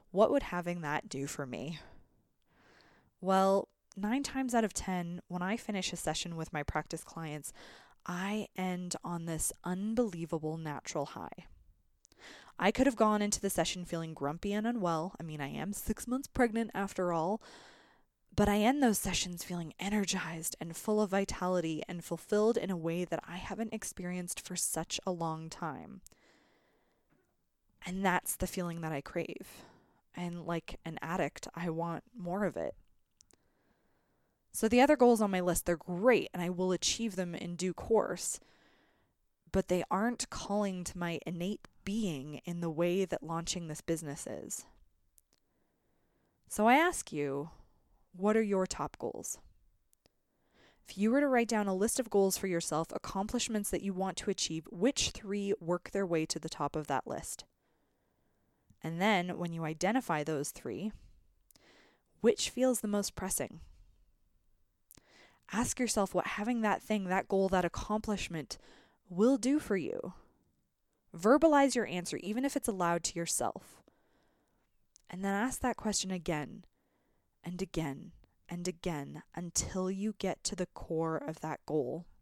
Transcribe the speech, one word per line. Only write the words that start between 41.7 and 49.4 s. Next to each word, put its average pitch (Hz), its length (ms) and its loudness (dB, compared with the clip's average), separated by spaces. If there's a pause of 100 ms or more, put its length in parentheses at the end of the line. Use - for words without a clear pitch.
being 160 580 -4
in 175 160 -6
the 170 120 -2
way 175 340 2
that - 160 -4
launching 165 460 -4
this 151 140 -8
business 160 440 -4
is. - 400 -8 (1800)
So 214 180 2
I 247 80 8
ask 339 380 2
you, 143 380 -2 (640)
what 202 200 4
are 220 60 6
your 196 240 4
top - 320 -6
goals? - 400 -6 (1500)